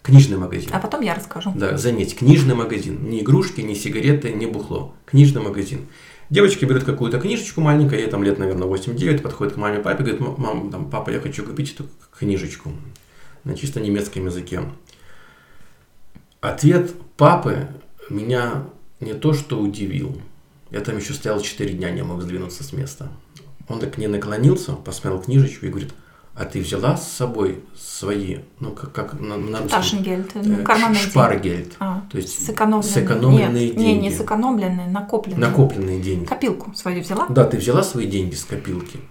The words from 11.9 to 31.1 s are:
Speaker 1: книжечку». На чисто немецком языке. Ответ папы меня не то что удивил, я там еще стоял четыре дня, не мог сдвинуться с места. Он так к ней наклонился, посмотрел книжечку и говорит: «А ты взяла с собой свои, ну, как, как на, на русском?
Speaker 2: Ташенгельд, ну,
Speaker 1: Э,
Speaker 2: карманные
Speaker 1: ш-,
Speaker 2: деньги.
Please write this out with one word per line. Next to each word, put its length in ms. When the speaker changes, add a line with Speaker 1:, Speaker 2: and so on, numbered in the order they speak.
Speaker 1:
книжечку». 520
На 100
чисто 240
немецком 460
языке. 360
Ответ 520
папы 520
меня 540
не 140
то 200
что 260
удивил, 600
я 100
там 160
еще 160
стоял 280
четыре 320
дня, 180
не 120
мог 180
сдвинуться 420
с 100
места. 360
Он 100
так 140
к 40
ней 100
наклонился, 680
посмотрел 480
книжечку 440
и 40
говорит: 240
«А 100
ты 160
взяла 360
с 140
собой 480
свои, 600
ну, 120
как, 200
как 280
на, 180
на 240
русском? 80
Speaker 2:
Ташенгельд, 540
ну, 240
Speaker 1:
Э, 40
Speaker 2:
карманные 320
Speaker 1:
ш-, 80
Speaker 2:
деньги. 80